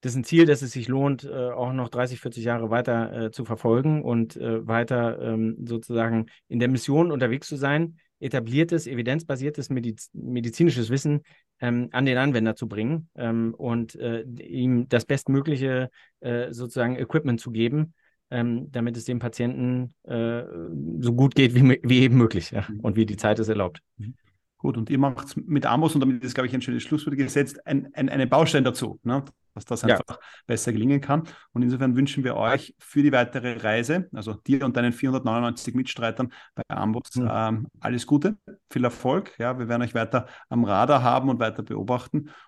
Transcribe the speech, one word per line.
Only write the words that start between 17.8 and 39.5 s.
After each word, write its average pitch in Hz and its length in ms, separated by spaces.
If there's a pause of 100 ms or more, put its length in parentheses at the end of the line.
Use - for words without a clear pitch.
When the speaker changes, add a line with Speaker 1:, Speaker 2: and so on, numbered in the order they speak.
Speaker 1:
ähm, 120 420
damit 117 240
es 113 80
dem 123 140
Patienten, 123 760 (120)
äh, 117 400 (560)
so 120 120
gut 131 220
geht 127 200
wie 127 80
mö-, 127 200
wie 127 180
eben 131 160
möglich, 107 360
ja, 104 140
Speaker 2:
Mhm. 107 140
Speaker 1:
und 107 160
wie 110 80
die 104 140
Zeit 104 200
es 107 120
erlaubt. 95 300 (180)
Speaker 2:
Mhm. 110 160 (420)
Gut, 139 220
und 110 100
ihr 139 100
macht's 135 380
mit 143 300
Amboss, 156 280
und 143 60
damit 127 240
ist, 123 100
glaub 127 120
ich, 127 80
ein 123 80
schönes 123 220
Schlusswort 147 340
gesetzt, 139 480
ein, - 260
ein, - 160
einen 131 220
Baustein 151 340
dazu, 123 380
ne? 131 200 (320)
Dass 107 100
das 113 180
Speaker 1:
Ja. 117 140
Speaker 2:
einfach - 220 (280)
besser 117 260
gelingen 131 280
kann. 143 220 (300)
Und 120 100
insofern 123 340
wünschen 139 280
wir 120 120
euch 117 420
für - 240
die 143 100
weitere 123 460
Reise, 120 540
also 110 220
dir 139 300
und 123 120
deinen 120 160
vierhundertneunundneunzig 120 840
Mitstreitern 120 560 (240)
bei - 140
Amboss, 104 480
Speaker 1:
Mhm. 123 140
Speaker 2:
ähm, 110 360 (140)
alles 120 260
Gute, 151 300 (340)
viel 123 140
Erfolg. 131 540
Ja, 123 200